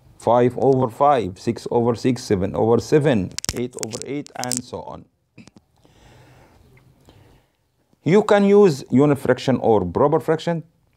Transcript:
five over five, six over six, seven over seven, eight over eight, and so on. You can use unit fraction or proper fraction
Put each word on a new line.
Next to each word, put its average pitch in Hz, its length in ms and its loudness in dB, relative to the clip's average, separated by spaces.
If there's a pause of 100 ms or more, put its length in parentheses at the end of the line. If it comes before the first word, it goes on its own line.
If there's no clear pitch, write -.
(180)
five 123 400 2
over 131 320 0
five, 113 500 0
six - 320 -6
over 120 240 0
six, 123 280 -4
seven 95 320 -2
over 110 240 2
seven, 135 520 0 (240)
eight 123 280 -8
over 110 220 -10
eight, 139 300 -12
and 123 280 -6
so 92 180 -14
on. - 240 -18 (3000)
You 190 200 4
can 202 200 4
use 196 480 4
unit 143 260 4
fraction 123 400 0
or 104 280 2
proper 131 340 0
fraction 160 440 -4 (340)